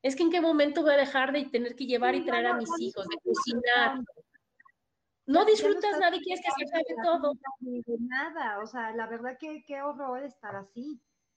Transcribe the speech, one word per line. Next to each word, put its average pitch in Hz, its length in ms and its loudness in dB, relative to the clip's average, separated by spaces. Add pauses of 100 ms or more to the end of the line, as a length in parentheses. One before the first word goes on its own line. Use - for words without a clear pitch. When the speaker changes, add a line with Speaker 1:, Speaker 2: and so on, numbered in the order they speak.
Speaker 1:
es 269 120 0
que 339 80 2
en 330 80 6
qué 349 100 4
momento 311 420 4
voy 294 100 6
a 285 40 6
dejar 269 360 2
de 285 120 0
tener 240 300 -2
que 262 120 -6
llevar 247 280 2
y 359 80 -2
Speaker 2:
Sí, - 20 -4
Speaker 1:
traer 240 200 0
Speaker 2:
ya - 20 2
Speaker 1:
a 240 60 2
Speaker 2:
no, - 0 -
Speaker 1:
mis 233 160 -2
Speaker 2:
ya - 80 -6
no - 20 -8
Speaker 1:
hijos, 339 300 -6
de - 80 -8
Speaker 2:
estás - 80 -12
Speaker 1:
cocinar". 240 680 2
Speaker 2:
disfrutando. 254 180 -10 (1160)
Speaker 1:
No 339 180 6 (140)
Speaker 2:
Ya 415 100 2
no 403 80 4
Speaker 1:
disfrutas 359 40 -4
Speaker 2:
estás 403 220 2
Speaker 1:
nada 349 120 4
y 359 60 -4
quieres 359 220 -6
que 339 80 -2
se 285 120 -4
acabe 285 340 -2
Speaker 2:
disfrutando 330 320 2
Speaker 1:
todo. 294 40 -2 (260)
Speaker 2:
de 240 400 -6
nada, 254 600 -6
o 214 80 -6
sea, 226 260 -8
la 226 140 -6
verdad 233 320 -8
que 311 280 -12
qué 277 140 -8
horror 277 420 -6
estar - 320 -12
así. 240 460 -12 (360)